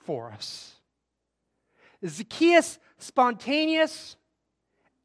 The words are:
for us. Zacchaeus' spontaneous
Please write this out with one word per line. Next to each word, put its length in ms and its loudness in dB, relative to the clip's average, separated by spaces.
for 300 -8
us. 440 -16
Zacchaeus' 720 2
spontaneous 1200 0